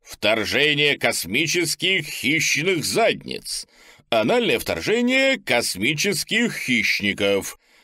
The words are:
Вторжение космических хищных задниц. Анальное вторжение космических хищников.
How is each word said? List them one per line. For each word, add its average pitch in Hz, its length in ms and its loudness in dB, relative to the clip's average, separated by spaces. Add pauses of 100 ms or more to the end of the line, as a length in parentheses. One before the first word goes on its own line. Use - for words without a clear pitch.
Вторжение 131 960 0
космических 156 1080 -2
хищных 151 800 -2
задниц. 113 840 -2 (420)
Анальное 123 480 2
вторжение 240 800 2
космических 170 1160 0
хищников. 101 1040 0 (240)